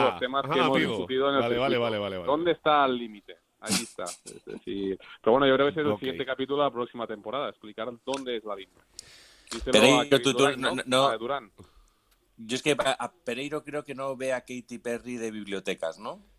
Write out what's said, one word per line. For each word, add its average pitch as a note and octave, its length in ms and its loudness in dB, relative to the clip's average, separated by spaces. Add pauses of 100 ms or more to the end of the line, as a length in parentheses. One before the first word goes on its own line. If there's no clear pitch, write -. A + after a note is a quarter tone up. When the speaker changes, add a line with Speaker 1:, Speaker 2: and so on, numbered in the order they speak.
Speaker 1:
de G2 60 4
los F2 80 -8
temas C3 260 -2
Speaker 2:
ah, C3+ 80 -8
Speaker 1:
que - 60 2
hemos C3+ 160 4
Speaker 2:
amigo. C3 160 2
Speaker 1:
discutido C3 380 0
en C#3 60 0
el C3+ 60 4
Speaker 2:
Vale, A#2+ 160 0
vale, C3 180 2
Speaker 1:
circuito. A#2+ 60 2
Speaker 2:
vale, A2 180 0
vale, G2 180 -4
vale. F2 140 -4
Speaker 1:
¿Dónde E3 200 2
está D3 340 4
el B2+ 120 2
límite? G#2+ 400 -12 (240)
Ahí G#2+ 120 -2 (100)
está. F#2+ 240 -10
Sí, - 120 -12 (260)
sí, - 60 -14 (140)
sí. G2 320 -4 (240)
Pero A2+ 100 4
bueno, C3+ 160 6
yo C3 80 6
creo C#3 120 4
que C#3+ 40 2
ese E3+ 100 -4
es D3 40 -2
el D3 80 2
Speaker 2:
Ok. G#2+ 60 -4
Speaker 1:
siguiente C3 260 -6
capítulo C3 380 -2
de C#3+ 60 2
la A#2+ 40 -4
próxima A#2 340 -6
temporada, A2 420 -6
explicar A2 380 -12 (180)
dónde C3 320 -4
es G#2+ 60 -8
la G#2 120 -8
línea. - 280 -18 (680)
Díselo A2+ 200 -4
Speaker 3:
Pereiro, A#2 280 8
Speaker 1:
a - 60 2
Kevin C#3 180 4
Speaker 3:
tú, C3 100 4
tú, A#2+ 60 0
Speaker 1:
Durant, C#3+ 180 4
Speaker 3:
no, B2+ 180 -2
Speaker 1:
¿no? B2+ 100 -4
Speaker 3:
no. C3 220 4
Speaker 1:
A A#2 100 0
Durant. A#2 360 -6 (840)
Speaker 3:
Yo A2+ 200 -6
es B2+ 80 -4
que C#3+ 140 2
a, C3+ 140 0
a A#2+ 200 -4
Pereiro C#3 520 -6
creo D3 220 -8
que C#3 100 -10
no C3+ 220 -6
ve C3 160 -2
a B2 80 -2
Katy B2 380 -12
Perry A#2+ 380 -6
de A2+ 140 -4
bibliotecas, G2 680 -6
¿no? D3 220 -10 (180)